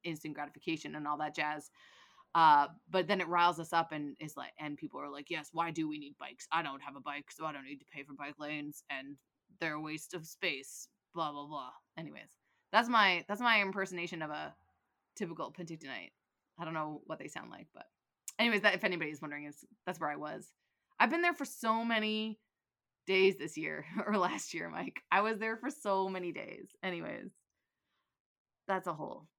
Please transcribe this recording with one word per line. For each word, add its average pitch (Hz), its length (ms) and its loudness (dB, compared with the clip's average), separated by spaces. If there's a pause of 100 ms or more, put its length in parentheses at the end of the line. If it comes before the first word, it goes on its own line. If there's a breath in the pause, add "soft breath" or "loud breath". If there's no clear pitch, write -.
instant 156 300 -6
gratification 151 600 -6
and 147 120 -6
all 147 100 -2
that 151 160 -4
jazz. 151 360 -4 (640 soft breath)
Uh, 156 340 12 (220)
but 185 180 4
then 196 120 4
it 165 80 0
riles 175 300 6
us 165 140 -6
up 165 200 4
and 147 280 -4
is 151 160 -8
like, 135 220 -10
and 147 180 -6
people 143 240 -10
are 143 100 -8
like, 143 200 -12
"Yes, 156 220 -6
why 165 180 0
do 160 180 -2
we 151 100 -4
need 143 200 -14
bikes? - 340 -14
I 165 100 2
don't 139 200 -8
have 139 140 -14
a 135 40 -14
bike, 143 320 -8
so 156 140 -8
I 151 60 -4
don't 139 120 -10
need 139 160 -14
to - 60 -20
pay 143 180 -14
for 143 100 -16
bike 143 240 -12
lanes, 147 520 -8
and 139 260 -8 (440)
they're 160 140 -2
a 151 60 -4
waste 156 340 -8
of 160 120 -8
space, - 600 -6 (260)
blah, 160 180 -2
blah, 143 140 -12
blah." 135 260 -10 (240)
Anyways, 147 400 -14 (360)
that's 226 180 6
my, 196 380 6
that's 202 120 -4
my 226 220 6
impersonation 185 600 -4
of 151 80 -6
a 151 240 -6 (600)
typical 165 360 -6
Pentictonite. 151 600 -10 (460)
I 165 80 -8
don't 160 80 -6
know 151 320 -4
what 156 120 -8
they 151 100 -10
sound - 220 -10
like, - 240 -18
but - 120 -16 (520)
anyways, 220 240 4
that, 202 120 6
if 185 100 -4
anybody's 160 380 -2
wondering, 147 240 -8
is, - 180 -16 (220)
that's 175 140 -4
where 151 100 -2
I 147 60 -6
was. 151 360 -10 (480)
I've 226 100 8
been 339 120 2
there 349 120 4
for 294 120 -6
so 226 380 0
many 220 560 0 (640)
days 190 320 6
this 160 200 -6
year, 156 280 -4 (100)
<laughs> 220 100 -2
or 208 120 2
last 233 360 0
year, 170 160 -6
Mike. - 320 -8 (100)
I 196 100 6
was 220 160 0
there 220 200 -2
for 247 120 -6
so 190 380 0
many 180 240 -4
days. - 500 -12
Anyways, 180 500 -8 (1300)
that's 190 200 0
a 170 80 -4
whole, 151 340 -10 (100)